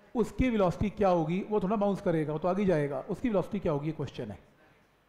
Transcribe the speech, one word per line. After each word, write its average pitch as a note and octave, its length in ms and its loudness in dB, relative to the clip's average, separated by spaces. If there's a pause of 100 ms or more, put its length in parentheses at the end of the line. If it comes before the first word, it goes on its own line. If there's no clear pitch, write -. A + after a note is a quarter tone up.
(160)
उसकी B3+ 340 0
velocity G3+ 420 2
क्या G3 180 2
होगी, F3 400 2
वो G#3+ 100 0
थोड़ा G3 160 0
bounce G3+ 260 0
करेगा, D#3 320 0
वो D3+ 60 -4
तो F3+ 80 -2
आगे F#3 180 2
जाएगा, D3 340 2 (100)
उसकी A3+ 200 -2
velocity G3 300 0
क्या F3+ 120 0
होगी, C#3+ 160 -2
ये D#3 60 -2
question C3+ 380 -8
है। F#2 80 -14 (680)